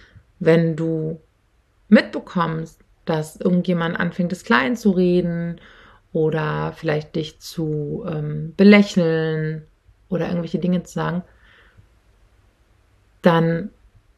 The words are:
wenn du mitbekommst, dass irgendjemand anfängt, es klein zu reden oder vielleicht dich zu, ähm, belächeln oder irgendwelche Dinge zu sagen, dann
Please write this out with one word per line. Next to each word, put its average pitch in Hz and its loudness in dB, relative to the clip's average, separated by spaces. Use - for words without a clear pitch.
wenn 165 4
du 160 -4
mitbekommst, 170 0
dass 156 -4
irgendjemand 175 0
anfängt, 175 -2
es 180 -10
klein 247 0
zu 214 2
reden 175 0
oder 156 -2
vielleicht 151 -6
dich 156 -6
zu, 151 -6
ähm, 151 -8
belächeln 160 4
oder 170 -4
irgendwelche 175 -4
Dinge 180 0
zu - -20
sagen, 165 -4
dann 165 0